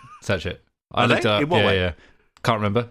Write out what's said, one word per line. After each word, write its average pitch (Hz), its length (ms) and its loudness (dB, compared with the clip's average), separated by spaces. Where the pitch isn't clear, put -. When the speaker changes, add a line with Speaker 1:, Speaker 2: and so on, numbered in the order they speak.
Speaker 1:
Search - 240 -4
it. - 160 -8
I 123 100 0
Speaker 2:
Are 123 40 2
Speaker 1:
looked 160 160 2
Speaker 2:
they? - 60 2
Speaker 1:
it - 40 2
up. 104 100 2
Speaker 2:
In 147 60 -4
what 170 100 2
Speaker 1:
Yeah, 104 60 2
Speaker 2:
way? 98 140 2
Speaker 1:
yeah. 90 120 -2
Can't 113 160 0
remember. 107 320 -2